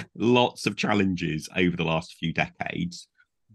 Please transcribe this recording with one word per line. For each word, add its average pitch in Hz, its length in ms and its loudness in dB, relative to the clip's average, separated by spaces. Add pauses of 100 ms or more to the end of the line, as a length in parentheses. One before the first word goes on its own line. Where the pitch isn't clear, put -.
<laughs> - 160 -16
lots 123 500 4
of 104 100 -2
challenges 90 800 0
over 90 200 2
the 85 80 -2
last 80 300 -2
few 82 180 -6
decades, - 760 -6 (460)